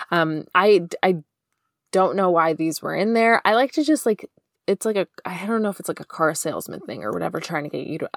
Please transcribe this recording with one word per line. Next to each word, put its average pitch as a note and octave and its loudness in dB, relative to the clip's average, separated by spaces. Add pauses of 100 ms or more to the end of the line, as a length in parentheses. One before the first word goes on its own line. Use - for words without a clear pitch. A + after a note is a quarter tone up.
Um, D#3+ 0 (100)
I, F#3 6 (160)
I F#3 4 (720)
don't F#3 2
know F#3+ 2
why E3 2
these D#3+ -4
were D3+ -6
in G3+ 0
there. A3+ 4
I G#3 4
like B3+ 2
to D#4 0
just, D4 2
like, G#3+ -2 (400)
it's G3 0
like G#3+ 0
a, F3+ 0 (180)
I F3+ -8
don't A3+ 0
know G#3+ 0
if G3 -6
it's, - -14
like, - -6
a - -16
car D#3+ 2
salesman - -6
thing - -10
or G#2+ -4
whatever, E3+ -2
trying D#3 -6
to D3 -8
get - -6
you D#3 -6
to - -6